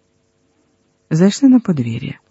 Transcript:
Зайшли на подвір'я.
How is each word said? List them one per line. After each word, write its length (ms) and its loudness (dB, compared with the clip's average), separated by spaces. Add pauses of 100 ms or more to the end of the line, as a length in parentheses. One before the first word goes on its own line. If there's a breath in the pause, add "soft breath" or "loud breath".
(1120)
Зайшли 380 2
на 100 4
подвір'я. 600 -6 (120)